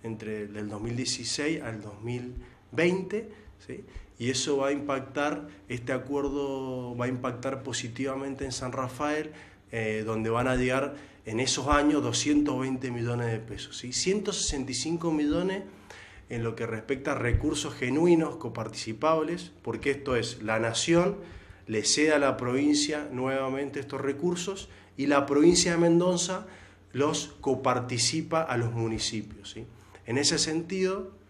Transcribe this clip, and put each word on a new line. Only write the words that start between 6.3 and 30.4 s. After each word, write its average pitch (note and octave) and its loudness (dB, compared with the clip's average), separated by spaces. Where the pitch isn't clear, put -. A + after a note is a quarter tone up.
va A#2+ 0
a - 0
impactar B2+ -4
positivamente C3+ -6
en C3 -6
San B2 -6
Rafael, D3+ -4
eh, A2 -2
donde A2 0
van A#2+ 2
a B2+ 2
llegar C3 2
en A2 -2
esos C3+ 0
años D3 6
doscientos C#3 2
veinte C3 -2
millones A#2+ 0
de A2 -2
pesos, A2+ -10
¿sí? B2+ -10
Ciento G3+ 0
sesenta C3+ -2
y B2 -4
cinco E3 0
millones E3+ 2
en A#2 -4
lo A2+ -2
que A2+ -4
respecta C3 -2
a - 0
recursos C3 2
genuinos D#3 4
coparticipables, D3+ -2
porque B2 -2
esto C#3 0
es, - -2
la A2 2
nación E3 4
le A2 -2
cede D3+ 4
a D3 6
la C3+ 4
provincia D3 2
nuevamente C3+ -2
estos C#3 -6
recursos F3 -2
y C#3 0
la C#3+ 6
provincia E3+ 8
de E3+ 2
Mendoza F3 4
los D3 0
coparticipa C3 0
a C3 -2
los A#2 0
municipios, A2 -4
¿sí? - -12
En A2+ 0
ese D3 4
sentido F#3 0